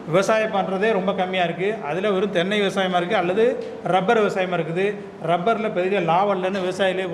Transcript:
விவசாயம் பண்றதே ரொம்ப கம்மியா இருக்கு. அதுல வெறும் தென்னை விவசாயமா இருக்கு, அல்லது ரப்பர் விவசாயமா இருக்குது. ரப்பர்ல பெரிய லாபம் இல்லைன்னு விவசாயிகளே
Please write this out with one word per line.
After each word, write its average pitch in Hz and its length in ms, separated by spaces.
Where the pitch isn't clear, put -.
விவசாயம் 214 480
பண்றதே 190 380
ரொம்ப 190 200
கம்மியா 185 320
இருக்கு. 185 420
அதுல 185 240
வெறும் 190 220
தென்னை 196 300
விவசாயமா 185 340
இருக்கு, 180 200
அல்லது 185 280
ரப்பர் 196 380
விவசாயமா 180 360
இருக்குது. 175 360
ரப்பர்ல 196 460
பெரிய 185 280
லாபம் 185 420
இல்லைன்னு 190 220
விவசாயிகளே 185 500